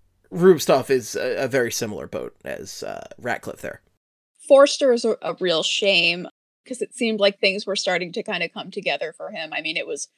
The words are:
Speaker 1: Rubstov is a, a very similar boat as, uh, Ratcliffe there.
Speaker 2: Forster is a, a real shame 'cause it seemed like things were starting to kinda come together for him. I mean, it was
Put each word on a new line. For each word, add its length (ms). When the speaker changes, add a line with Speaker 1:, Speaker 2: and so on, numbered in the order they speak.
Speaker 1:
Rubstov 580
is 260
a, 280
a 40
very 240
similar 360
boat 360
as, 400
uh, 240
Ratcliffe 440
there. 200
Speaker 2:
Forster 460
is 120
a, 160
a 180
real 240
shame 640
'cause 160
it 140
seemed 240
like 200
things 260
were 100
starting 380
to 100
kinda 260
come 220
together 440
for 160
him. 220
I 80
mean, 140
it 100
was 220